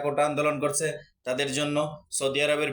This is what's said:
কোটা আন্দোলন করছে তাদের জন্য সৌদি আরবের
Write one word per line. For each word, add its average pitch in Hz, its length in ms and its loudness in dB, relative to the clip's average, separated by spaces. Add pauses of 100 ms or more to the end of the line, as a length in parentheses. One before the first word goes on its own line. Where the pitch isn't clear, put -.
কোটা 147 240 2
আন্দোলন 147 340 0
করছে 147 240 0 (400)
তাদের 131 320 0
জন্য 147 180 0 (420)
সৌদি 135 260 0
আরবের 147 280 2